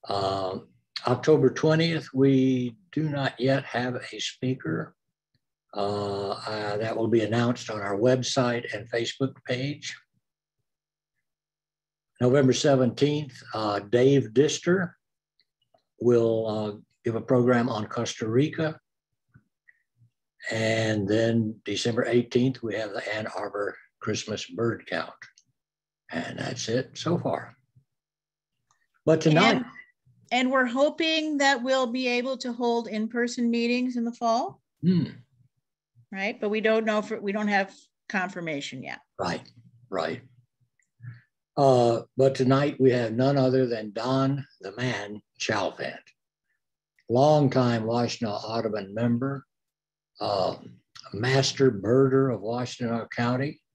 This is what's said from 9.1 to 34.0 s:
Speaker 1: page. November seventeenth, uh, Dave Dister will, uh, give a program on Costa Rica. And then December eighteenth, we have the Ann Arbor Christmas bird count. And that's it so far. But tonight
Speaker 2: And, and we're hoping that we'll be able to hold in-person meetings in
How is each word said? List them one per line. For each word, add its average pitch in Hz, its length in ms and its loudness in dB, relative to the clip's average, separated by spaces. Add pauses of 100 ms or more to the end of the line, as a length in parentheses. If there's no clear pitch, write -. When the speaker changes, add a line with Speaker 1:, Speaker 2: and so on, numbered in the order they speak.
Speaker 1:
page. 135 480 -6 (2250)
November 127 360 4
seventeenth, 143 800 2 (180)
uh, 107 260 -2
Dave 120 540 4
Dister 175 640 2 (1040)
will, 113 480 4
uh, 107 320 -4 (240)
give 113 100 -2
a 110 60 -4
program 123 480 4
on 110 160 -4
Costa 113 420 -6
Rica. 151 540 0 (1700)
And 110 560 0
then 113 500 2 (100)
December 110 400 -2
eighteenth, 123 560 0
we 107 140 -6
have 107 160 -6
the 101 220 -6
Ann 110 120 -6
Arbor 101 500 -6 (240)
Christmas 104 460 -6
bird 110 420 -4
count. 82 240 -6 (1000)
And - 280 -8
that's - 320 -8
it 127 260 -4
so 170 220 -2
far. - 360 -6 (1500)
But 160 160 4
tonight 180 360 6
Speaker 2:
And, 240 80 -2 (680)
and 254 180 2
we're 262 140 4
hoping 302 720 0
that 269 260 2
we'll 262 300 0
be 254 160 -2
able 247 300 -2
to 247 140 -6
hold 233 360 -2
in-person 233 600 -2
meetings 240 460 0
in 233 100 -2